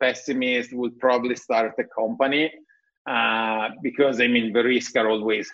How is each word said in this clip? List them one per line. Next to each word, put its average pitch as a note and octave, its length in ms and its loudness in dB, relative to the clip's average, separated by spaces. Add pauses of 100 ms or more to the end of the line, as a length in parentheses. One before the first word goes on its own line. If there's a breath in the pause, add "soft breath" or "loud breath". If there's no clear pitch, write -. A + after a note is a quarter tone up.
pessimist B2+ 720 -2
would A#2+ 240 -6
probably B2 380 2
start A2+ 420 -2
a A#2+ 60 0
company, C3+ 680 0 (540)
uh, A2+ 640 0 (120)
because, C3 380 2
I B2 60 4
mean, A#2 260 2
the A#2 100 4
risks B2 340 0
are A2 120 4
always G#2+ 440 0